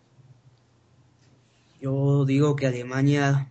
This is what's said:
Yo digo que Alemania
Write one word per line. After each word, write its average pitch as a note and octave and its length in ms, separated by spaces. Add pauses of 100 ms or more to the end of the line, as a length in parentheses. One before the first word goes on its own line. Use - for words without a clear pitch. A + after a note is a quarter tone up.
(1800)
Yo C#3 460
digo C#3+ 320
que C3+ 100
Alemania C#3 840